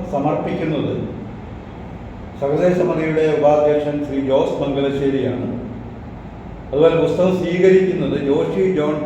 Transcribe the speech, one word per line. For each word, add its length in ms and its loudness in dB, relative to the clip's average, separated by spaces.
സമർപ്പിക്കുന്നത് 800 -2
സഹൃദയ 400 2
സമിതിയുടെ 440 2
ഉപാധ്യക്ഷൻ 580 4
ശ്രീ 120 -2
ജോസ് 320 2
മംഗലശ്ശേരിയാണ്. 840 0
അതുപോലെ 340 4
പുസ്തകം 380 2
സ്വീകരിക്കുന്നത് 760 4
ജോഷി 340 0
ജോൺ 180 0